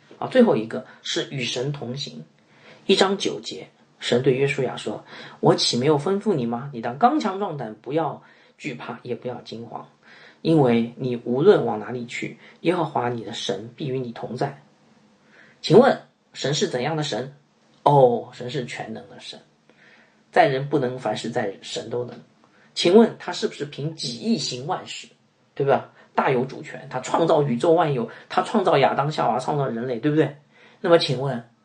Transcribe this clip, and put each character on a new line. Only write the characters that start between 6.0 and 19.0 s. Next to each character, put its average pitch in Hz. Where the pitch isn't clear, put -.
咐 202
你 123
吗？ 120
你 113
当 120
刚 285
强 196
壮 180
胆， 107
不 -
要 143
惧 131
怕， -
也 120
不 120
要 123
惊 117
慌， -
因 160
为 117
你 123
无 123
论 165
往 107
哪 110
里 123
去， -
耶 175
和 170
华 120
你 117
的 104
神 104
必 147
与 131
你 120
同 110
在。” 143
请 160
问 247
神 139
是 185
怎 127
样 156
的 151
神？ 131
哦， 127
神 123
是 123
全 -
能 -